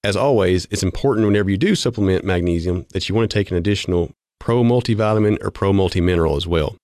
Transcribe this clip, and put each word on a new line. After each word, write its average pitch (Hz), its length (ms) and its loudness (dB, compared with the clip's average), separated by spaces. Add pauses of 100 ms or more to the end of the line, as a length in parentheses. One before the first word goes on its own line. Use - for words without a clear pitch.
As 101 140 0
always, 95 560 2
it's 95 100 -4
important 107 460 0
whenever 101 200 2
you 98 80 2
do 180 200 2
supplement 95 480 0
magnesium 87 680 -2
that - 160 -4
you 95 60 -4
wanna 113 140 0
take 101 240 -2
an 92 40 0
additional 87 540 -2 (300)
pro 120 240 0
multivitamin 110 800 0
or 98 80 -4
pro 98 200 0
multimineral 87 640 2
as 71 80 -4
well. 82 400 -2